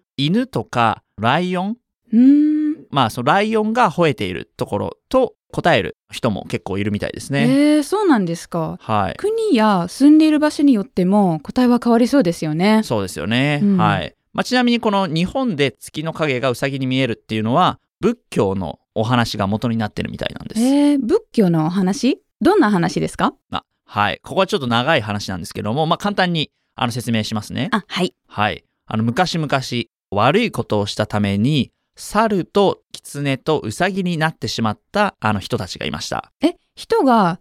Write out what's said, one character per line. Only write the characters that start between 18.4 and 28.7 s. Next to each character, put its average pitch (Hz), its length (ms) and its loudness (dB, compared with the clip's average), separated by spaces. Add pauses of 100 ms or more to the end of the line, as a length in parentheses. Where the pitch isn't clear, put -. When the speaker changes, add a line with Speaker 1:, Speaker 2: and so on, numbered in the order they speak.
Speaker 1:
の 92 240 -8 (160)
お 110 100 -2
話 117 320 0
が 104 120 -2
元 107 200 -2
に 113 80 -2
な 110 120 -2
っ - 40 -10
て - 100 -6
る - 80 -6
み - 60 -10
た - 80 -8
い - 140 -6
な - 40 -16
ん - 60 -14
で - 60 -14
す。 220 80 0
Speaker 2:
え 285 320 2
ー、 285 40 0
仏 269 220 0 (120)
教 190 180 4
の 160 160 2
お - 20 0
話？ 196 540 0 (180)
ど 349 160 4
ん 392 40 4
な 220 100 4
話 175 300 0
で 160 80 -4
す - 100 -12
か？ 202 160 0 (160)
Speaker 1:
あ、 - 140 -8 (200)
は 104 280 -2
い。 - 100 -8
こ - 120 -14
こ 165 60 2
は 190 60 2
ち - 80 -4
ょ - 20 -2
っ 170 40 -4
と 135 60 -6
長 123 300 2
い 123 60 0
話 101 260 -6
な 95 80 -6
ん 87 40 -10
で 82 60 -12
す - 60 -16
け - 80 -10
ど 104 140 -4
も、 156 100 -2
ま 165 120 0
あ、 - 20 -20
簡 202 160 -4
単 185 180 0
に、 156 180 -2 (300)
あ 120 60 2
の、 120 60 -2
説 120 180 -6
明 110 140 0
し 113 100 -6
ま 107 80 -4
す - 100 -14
ね。 131 200 -4
Speaker 2:
あ、 202 160 -4
は - 160 -6
い。 - 100 -6 (140)
Speaker 1:
は 104 240 -2
い。 - 120 -12 (220)